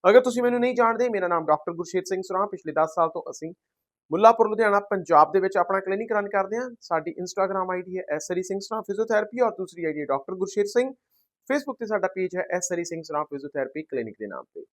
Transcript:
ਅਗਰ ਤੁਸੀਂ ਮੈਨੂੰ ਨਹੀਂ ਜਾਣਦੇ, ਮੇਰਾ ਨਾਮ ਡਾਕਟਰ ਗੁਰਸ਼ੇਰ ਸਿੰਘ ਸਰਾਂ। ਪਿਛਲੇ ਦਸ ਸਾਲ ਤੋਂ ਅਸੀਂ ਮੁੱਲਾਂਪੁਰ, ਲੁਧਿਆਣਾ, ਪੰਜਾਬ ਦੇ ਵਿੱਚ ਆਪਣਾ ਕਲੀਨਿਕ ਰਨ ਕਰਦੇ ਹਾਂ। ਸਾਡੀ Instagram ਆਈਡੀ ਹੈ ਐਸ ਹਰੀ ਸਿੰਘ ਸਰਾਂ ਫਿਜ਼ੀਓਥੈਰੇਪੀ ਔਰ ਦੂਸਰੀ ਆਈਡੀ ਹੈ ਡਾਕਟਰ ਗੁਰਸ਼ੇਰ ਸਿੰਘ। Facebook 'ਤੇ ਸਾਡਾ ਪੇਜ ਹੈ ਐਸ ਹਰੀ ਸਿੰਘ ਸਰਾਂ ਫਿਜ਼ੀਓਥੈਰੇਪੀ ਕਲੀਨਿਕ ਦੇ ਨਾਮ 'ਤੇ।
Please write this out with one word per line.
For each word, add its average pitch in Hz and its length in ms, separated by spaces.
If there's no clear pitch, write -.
ਅਗਰ 240 100
ਤੁਸੀਂ 247 220
ਮੈਨੂੰ 240 180
ਨਹੀਂ 247 140
ਜਾਣਦੇ, 233 340
ਮੇਰਾ 190 200
ਨਾਮ 165 180
ਡਾਕਟਰ 151 260
ਗੁਰਸ਼ੇਰ 175 320
ਸਿੰਘ 190 180
ਸਰਾਂ। 190 240
ਪਿਛਲੇ 180 260
ਦਸ 160 220
ਸਾਲ 165 140
ਤੋਂ 160 220
ਅਸੀਂ 160 200
ਮੁੱਲਾਂਪੁਰ, 220 360
ਲੁਧਿਆਣਾ, 214 320
ਪੰਜਾਬ 165 520
ਦੇ 190 80
ਵਿੱਚ 190 160
ਆਪਣਾ 190 240
ਕਲੀਨਿਕ 202 320
ਰਨ 202 160
ਕਰਦੇ 196 280
ਹਾਂ। 254 140
ਸਾਡੀ 165 420
Instagram 185 500
ਆਈਡੀ 185 260
ਹੈ 180 40
ਐਸ - 180
ਹਰੀ 185 100
ਸਿੰਘ 190 180
ਸਰਾਂ 214 220
ਫਿਜ਼ੀਓਥੈਰੇਪੀ 214 580
ਔਰ 233 100
ਦੂਸਰੀ 180 340
ਆਈਡੀ 151 160
ਹੈ 147 40
ਡਾਕਟਰ 139 300
ਗੁਰਸ਼ੇਰ 196 320
ਸਿੰਘ। 240 220
Facebook 277 220
'ਤੇ 233 120
ਸਾਡਾ 202 220
ਪੇਜ 185 280
ਹੈ 185 140
ਐਸ 180 240
ਹਰੀ 170 100
ਸਿੰਘ 170 180
ਸਰਾਂ 151 220
ਫਿਜ਼ੀਓਥੈਰੇਪੀ 143 580
ਕਲੀਨਿਕ 113 380
ਦੇ 107 60
ਨਾਮ 69 180
'ਤੇ। - 160